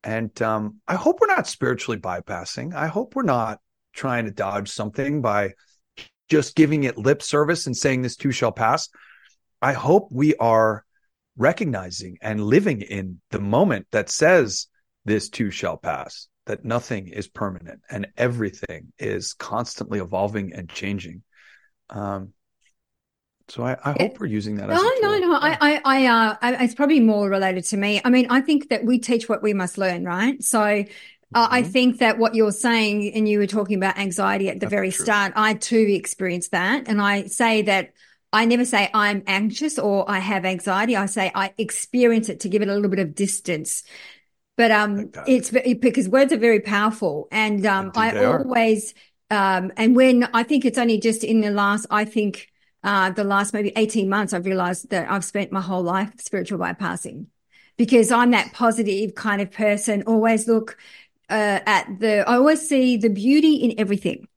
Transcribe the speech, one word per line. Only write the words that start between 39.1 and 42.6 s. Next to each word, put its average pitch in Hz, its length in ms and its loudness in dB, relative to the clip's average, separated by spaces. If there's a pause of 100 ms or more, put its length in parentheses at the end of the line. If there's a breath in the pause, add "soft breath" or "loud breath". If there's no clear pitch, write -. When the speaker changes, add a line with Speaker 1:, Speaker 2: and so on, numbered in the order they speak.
Speaker 2:
anxious 214 520 -2
or 196 300 0
I 202 120 -2
have 190 240 -2
anxiety. 190 520 0
I 196 100 0
say 190 280 -2
I 196 240 -2
experience 233 680 0
it 175 120 -10
to 202 80 -6
give 208 140 0